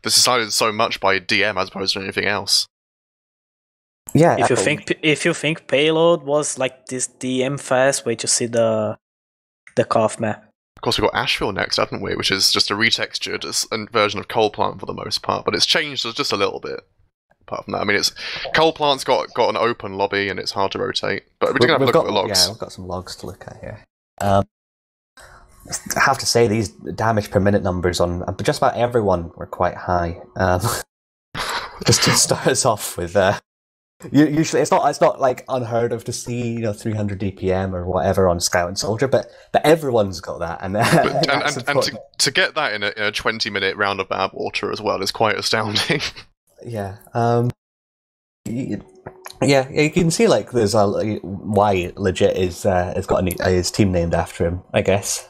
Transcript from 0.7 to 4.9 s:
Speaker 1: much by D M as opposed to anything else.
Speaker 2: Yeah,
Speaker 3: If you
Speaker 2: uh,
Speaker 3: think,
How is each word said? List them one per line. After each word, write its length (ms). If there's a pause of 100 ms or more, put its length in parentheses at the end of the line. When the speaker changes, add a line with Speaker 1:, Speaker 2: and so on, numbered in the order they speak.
Speaker 1:
much 280
by 180
D 260
M 140
as 100
opposed 260
to 60
anything 260
else. 400 (1500)
Speaker 2:
Yeah, 240
Speaker 3:
If 120
you 60
Speaker 2:
uh, 20
Speaker 3:
think, 340 (100)